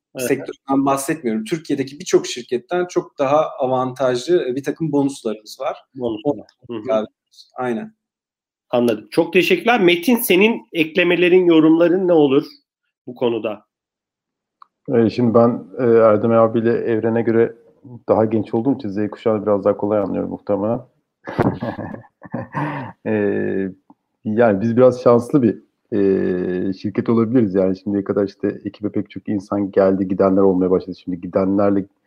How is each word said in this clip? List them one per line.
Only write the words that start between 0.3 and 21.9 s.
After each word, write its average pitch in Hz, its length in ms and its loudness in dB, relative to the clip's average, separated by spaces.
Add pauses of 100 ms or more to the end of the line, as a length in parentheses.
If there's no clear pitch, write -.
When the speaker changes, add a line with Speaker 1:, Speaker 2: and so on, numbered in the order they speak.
Speaker 2:
bahsetmiyorum. 135 580 -2
Türkiye'deki 143 560 -6
birçok 180 280 0
şirketten 175 640 -6
çok - 300 -6
daha 143 300 2
avantajlı, 127 1000 -2
e, 123 60 -4
bir 139 80 -8
takım 151 280 -6
bonuslarımız 135 680 -4
var. 147 180 -6 (180)
Speaker 1:
Bonuslar. 120 500 -6 (220)
Speaker 2:
O 120 60 -12
Speaker 1:
Hı 110 260 -6
hı. 107 60 -4 (500)
Speaker 2:
Aynen. 117 400 -6 (720)
Speaker 1:
Anladım. 120 420 0
Çok 165 220 0
teşekkürler. 190 480 2
Metin, 175 340 4
senin 208 460 2 (120)
eklemelerin, 175 720 2
yorumların 165 640 4
ne 175 60 4
olur 147 320 4 (640)
bu 123 80 -16
konuda? 110 500 -4 (1300)
Speaker 3:
Ee, 113 140 4
şimdi 120 240 0
ben, 117 300 4 (160)
e, 135 40 -2
Erdem 113 480 4
abiyle 113 400 2
Evren'e 113 500 -2
göre 113 340 2 (540)
daha 107 160 4
genç 107 280 -2
olduğum 117 220 0
için 110 140 -10
Z 101 200 -4
kuşağını 107 360 -2
biraz 101 180 0
daha 101 140 2
kolay 104 220 -2
anlıyorum 92 300 -4
muhtemelen. 104 500 -4 (440)
<laughs> - 360 -2 (1500)